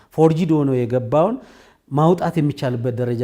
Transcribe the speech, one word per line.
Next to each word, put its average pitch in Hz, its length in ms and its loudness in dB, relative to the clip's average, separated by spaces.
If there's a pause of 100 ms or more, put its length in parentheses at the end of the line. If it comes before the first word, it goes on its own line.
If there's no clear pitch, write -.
(100)
ፎርጂድ 160 420 2
ሆኖ 143 200 2
የገባውን 127 640 0 (540)
ማውጣት 160 460 2
የሚቻልበት 127 580 -2
ደረጃ 120 300 -4